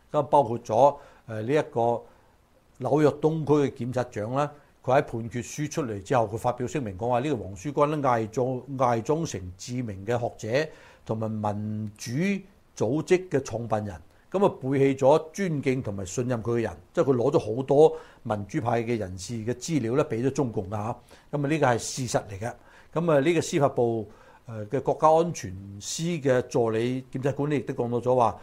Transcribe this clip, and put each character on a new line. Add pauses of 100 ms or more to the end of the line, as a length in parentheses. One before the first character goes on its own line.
(120)
噉
包
括
咗， (320)
呃，
呢
一 (120)
個 (800)
紐
約
東
區
嘅
檢
察
長
呢， (340)
佢
喺
判
決
書
出
嚟
之
後，
佢
發
表
聲
明
講
話
呢
個
王
書
君
呢，
偽
裝， (160)
偽
裝
成
知 (100)
名
嘅
學 (320)
者 (360)
同
埋
民
主
組
織
嘅
創
辦
人， (360)
噉
啊，
背
棄
咗
尊
敬
同
埋
信
任
佢
嘅
人， (220)
即
係
佢
攞
咗
好
多 (260)
民
主
派
嘅
人
士
嘅
資
料
呢，
畀
咗
中
共
㗎
吓。 (480)
噉
啊，
呢
個
係
事
實
嚟
嘅。 (400)
噉
啊，
呢
個
司
法
部， (380)
呃，
嘅
國
家
安
全 (240)
司
嘅
助
理
檢
察
官
呢，
亦
都
講
到
咗
話，